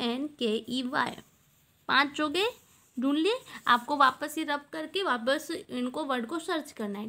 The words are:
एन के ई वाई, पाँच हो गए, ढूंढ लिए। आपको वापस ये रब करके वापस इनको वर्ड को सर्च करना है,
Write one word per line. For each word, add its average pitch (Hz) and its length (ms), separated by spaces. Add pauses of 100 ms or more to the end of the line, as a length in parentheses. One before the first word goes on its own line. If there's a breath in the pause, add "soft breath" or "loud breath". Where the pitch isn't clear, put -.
एन 254 260 (120)
के 220 160 (140)
ई 254 140
वाई, 262 340 (720)
पाँच 285 320
हो 302 80
गए, 370 200 (520)
ढूंढ 277 180
लिए। 415 220 (280 loud breath)
आपको 240 280
वापस 277 420
ये 320 60
रब 285 280
करके 320 300
वापस 269 480
इनको 254 540
वर्ड 247 220
को 330 120
सर्च 330 340
करना 202 260
है, 214 100